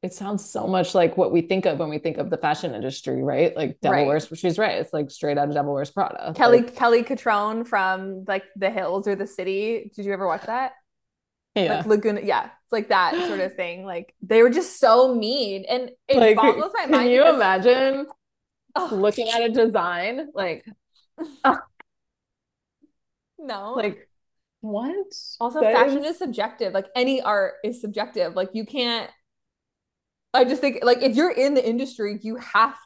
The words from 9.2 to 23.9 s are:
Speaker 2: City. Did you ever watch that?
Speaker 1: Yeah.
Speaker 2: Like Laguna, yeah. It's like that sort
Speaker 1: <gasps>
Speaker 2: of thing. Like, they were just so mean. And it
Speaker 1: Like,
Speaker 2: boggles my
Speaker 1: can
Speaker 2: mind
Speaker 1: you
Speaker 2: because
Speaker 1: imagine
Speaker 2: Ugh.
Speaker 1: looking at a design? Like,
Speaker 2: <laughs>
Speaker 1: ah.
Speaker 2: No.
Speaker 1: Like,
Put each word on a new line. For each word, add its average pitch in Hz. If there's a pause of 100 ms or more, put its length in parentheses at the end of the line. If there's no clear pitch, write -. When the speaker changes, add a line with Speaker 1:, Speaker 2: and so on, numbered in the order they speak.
Speaker 2:
City. 196
Did 202
you 196
ever 190
watch 165
that? 254 (840)
Speaker 1:
Yeah. 175
Speaker 2:
Like 185
Laguna, 208
yeah. 165
It's -
like 220
that 185 (120)
sort 254
Speaker 1:
<gasps> -
Speaker 2:
of 185
thing. 180
Like, 185
they 220
were 247
just 320
so 247
mean. 214
And 247 (160)
it 269
Speaker 1:
Like, 220
Speaker 2:
boggles 285
my 427
Speaker 1:
can 277
Speaker 2:
mind 247
Speaker 1:
you 247
Speaker 2:
because 320
Speaker 1:
imagine 254 (680)
Speaker 2:
Ugh. 330
Speaker 1:
looking 208
at 233
a 233
design? 220
Like, 180 (540)
Speaker 2:
<laughs> 311
Speaker 1:
ah. - (1800)
Speaker 2:
No. 226
Speaker 1:
Like, 208 (520)